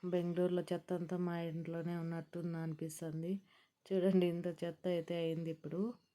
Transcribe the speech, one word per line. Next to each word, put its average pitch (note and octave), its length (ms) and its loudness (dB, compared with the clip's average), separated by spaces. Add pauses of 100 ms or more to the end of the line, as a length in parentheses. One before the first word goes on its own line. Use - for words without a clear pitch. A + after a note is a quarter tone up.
బెంగళూరులో F3+ 580 2
చెత్త F3 300 -4
అంతా F3 320 -2
మా F3 100 0 (140)
ఇంట్లోనే E3 480 -4
ఉన్నట్టుంది E3 600 -4
అనిపిస్తుంది. D#3+ 760 -4 (540)
చూడండి F#3 480 6
ఇంత F3 120 -4 (160)
చెత్త E3+ 260 -6
అయితే E3+ 340 0
అయింది E3 280 0
ఇప్పుడు. D#3+ 300 -6 (340)